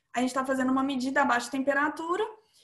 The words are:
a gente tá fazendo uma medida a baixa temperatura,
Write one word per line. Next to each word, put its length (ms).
a 60
gente 120
tá 140
fazendo 260
uma 100
medida 380
a 60
baixa 240
temperatura, 760